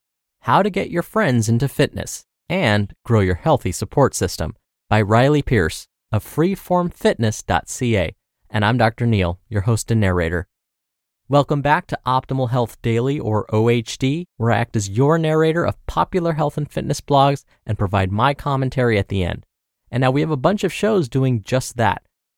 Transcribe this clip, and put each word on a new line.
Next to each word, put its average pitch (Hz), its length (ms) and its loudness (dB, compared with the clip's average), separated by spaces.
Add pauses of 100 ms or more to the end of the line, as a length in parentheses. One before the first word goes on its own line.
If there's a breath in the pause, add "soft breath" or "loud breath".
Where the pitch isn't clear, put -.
(380)
How 147 240 2
to 208 80 -2
Get 190 180 -4
Your 170 140 -2
Friends 127 440 0
into 117 200 2
Fitness - 580 -4 (240)
and 110 460 0 (100)
Grow 113 140 4
Your 90 160 2
Healthy - 380 0
Support - 420 0
System - 400 -4 (340)
by 110 140 4
Riley 127 400 4
Pierce 90 440 -2 (240)
of 107 140 -2
freeform 180 640 -2
fitness 110 520 -2
dot - 260 -4
C 120 260 -2
A. 90 200 -2 (340)
And 107 160 -2
I'm 120 140 2
Doctor 113 260 0
Neil, 95 340 0 (100)
your 104 120 -2
host 110 300 -2
and 113 100 2
narrator. 87 460 0 (800)
Welcome 143 340 0
back 147 260 0
to - 200 -6
Optimal 131 420 -2
Health 120 320 -2
Daily, 120 380 0
or 107 340 -2
O 110 160 2
H 120 300 -2
D, 147 260 -2 (120)
where 113 120 0
I 110 80 2
act 113 180 -2
as 101 140 -2
your 139 300 2
narrator 160 440 2
of - 220 -6
popular 170 480 -2
health 147 240 -2
and 147 140 -6
fitness 139 300 -6
blogs 139 440 2 (220)
and 107 100 -4
provide 95 340 0
my 117 220 2
commentary 131 640 -2
at 98 120 -2
the 98 140 -2
end. 82 220 -6 (460)
And 127 100 -2
now 131 80 2
we 135 120 0
have 160 100 -2
a 156 40 -2
bunch 156 280 0
of 180 100 -2
shows 202 340 0
doing 127 360 0
just - 340 -4
that. 107 240 0 (360)